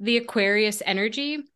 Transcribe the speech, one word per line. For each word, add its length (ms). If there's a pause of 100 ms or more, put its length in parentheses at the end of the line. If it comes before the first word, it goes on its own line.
the 160
Aquarius 680
energy. 540 (160)